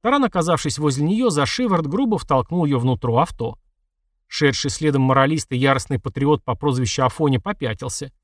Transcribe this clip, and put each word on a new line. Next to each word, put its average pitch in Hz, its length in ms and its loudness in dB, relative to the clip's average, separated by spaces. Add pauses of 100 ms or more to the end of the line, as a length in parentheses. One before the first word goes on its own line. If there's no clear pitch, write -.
Таран, 269 220 2
оказавшись 175 540 0
возле 147 280 0
нее, 220 240 2
за 147 180 2
шиворот 185 400 0
грубо 214 320 0
втолкнул 151 460 0
ее 139 120 2
внутрь 123 360 0
авто. 120 440 -2 (680)
Шедший 139 420 0
следом 143 320 0
моралист 135 500 2
и 127 60 -2
яростный 135 420 -2
патриот 139 440 0
по 127 120 -4
прозвищу 131 480 -2
Афоня 135 360 0
попятился. 135 720 -8 (100)